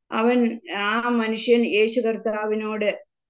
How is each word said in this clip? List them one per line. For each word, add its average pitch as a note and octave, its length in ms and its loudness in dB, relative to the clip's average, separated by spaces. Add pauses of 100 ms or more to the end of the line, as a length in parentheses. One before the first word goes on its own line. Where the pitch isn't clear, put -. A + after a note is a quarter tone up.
(100)
അവൻ, A#3 500 2 (160)
ആ A3 320 -2
മനുഷ്യൻ A#3 580 2
യേശു A3 340 2
കർത്താവിനോട് G#3+ 1040 -2 (240)